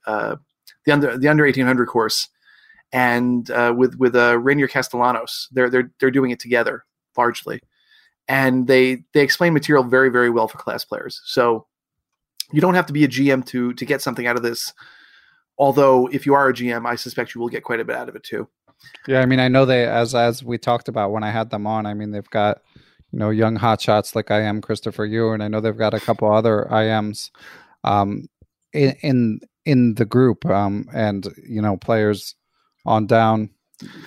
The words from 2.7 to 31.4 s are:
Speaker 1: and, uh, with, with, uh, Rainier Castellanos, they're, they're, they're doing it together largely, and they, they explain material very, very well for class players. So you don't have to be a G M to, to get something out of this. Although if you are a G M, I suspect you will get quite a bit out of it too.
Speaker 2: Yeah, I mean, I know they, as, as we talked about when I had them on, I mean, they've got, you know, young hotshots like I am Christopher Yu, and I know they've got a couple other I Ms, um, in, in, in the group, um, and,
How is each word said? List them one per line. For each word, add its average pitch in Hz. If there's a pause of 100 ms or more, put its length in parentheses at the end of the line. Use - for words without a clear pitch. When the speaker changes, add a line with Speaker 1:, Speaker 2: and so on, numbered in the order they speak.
Speaker 1:
and, 123
uh, 120
with, 123
with, 123
uh, 120
Rainier 139
Castellanos, 120
they're, 127
they're, 127
they're 131
doing 131
it 117
together 120 (320)
largely, - (680)
and 131
they, 127 (100)
they 147
explain 165
material 147
very, 131
very 120
well 117
for -
class -
players. -
So 120 (840)
you 151
don't 180
have 180
to 147
be 147
a 139
G 135
M 131
to, 123
to 123
get 135
something 120
out 120
of 120
this. 117 (840)
Although 135
if 135
you 139
are 139
a 127
G 120
M, 117
I 120
suspect 120
you 120
will 117
get 117
quite 117
a 113
bit 120
out 120
of 117
it -
too. 113 (600)
Speaker 2:
Yeah, 131
I 127
mean, 131
I 127
know 131
they, 127
as, 117
as 120
we 120
talked 120
about 104
when 110
I 107
had 113
them 104
on, 110
I 104
mean, 104
they've 104
got, 104 (500)
you -
know, 107
young 113
hotshots 107
like 110
I 107
am 104
Christopher 107
Yu, 110
and 107
I 104
know 107
they've 107
got 110
a 110
couple 107
other 110
I 110
Ms, 104 (540)
um, 101 (460)
in, 139
in, 123 (260)
in 123
the 113
group, 123
um, 98
and, 101 (220)